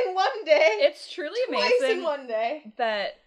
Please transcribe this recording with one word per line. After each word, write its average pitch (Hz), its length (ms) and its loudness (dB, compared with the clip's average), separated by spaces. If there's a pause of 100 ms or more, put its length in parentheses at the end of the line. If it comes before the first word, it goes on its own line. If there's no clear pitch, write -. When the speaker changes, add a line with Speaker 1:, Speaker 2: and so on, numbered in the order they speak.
Speaker 1:
in 370 80 -4
one 392 320 0
day?" 320 380 4
Speaker 2:
It's - 280 0
truly 359 280 -8 (100)
Speaker 1:
Twice 466 220 0 (100)
Speaker 2:
amazing 480 160 0
Speaker 1:
in 359 60 -6
one 285 240 -4
day. 233 500 -4
Speaker 2:
that 214 500 -4